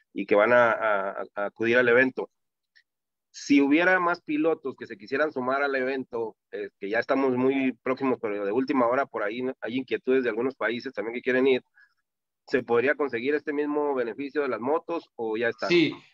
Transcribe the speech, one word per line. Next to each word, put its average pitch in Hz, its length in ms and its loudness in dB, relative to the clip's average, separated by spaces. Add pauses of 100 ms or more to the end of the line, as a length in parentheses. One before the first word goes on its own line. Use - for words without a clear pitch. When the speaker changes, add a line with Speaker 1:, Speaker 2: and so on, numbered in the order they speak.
(140)
Speaker 1:
y 98 120 -6
que 101 100 2
van 107 180 6
a, 120 180 6
a, 101 540 -2 (100)
a 101 100 -2
acudir 113 320 0
al 123 120 4
evento. 127 400 2 (1040)
Si - 280 2
hubiera 170 400 4
más 170 220 -2
pilotos 156 580 -2
que 113 80 -12
se 110 100 -12
quisieran 135 360 -2
sumar 131 280 -2
al 139 140 0
evento, 127 640 -4 (160)
eh, 101 160 -8 (100)
que 98 100 -8
ya 110 100 -2
estamos 135 360 0
muy 131 380 0 (100)
próximos, 131 380 -2
pero 104 240 -4
de 98 80 -2
última 131 340 2
hora 131 180 0
por 110 180 -6
ahí, 113 180 -6
¿no? 131 180 -4
Hay 110 160 -8
inquietudes 127 480 0
de 120 60 -2
algunos 117 260 -2
países 117 380 -4
también 110 220 -6
que 117 60 -10
quieren 127 260 2
ir, 127 140 4 (840)
¿se 123 160 -2
podría 120 320 2
conseguir 131 400 -2
este 147 160 -6
mismo 147 420 -2
beneficio 131 500 -4
de 135 40 -4
las 113 140 -4
motos 165 540 -4
o 110 200 -6
ya 117 140 0
está? - 180 -4
Speaker 2:
Sí, 165 260 2 (200)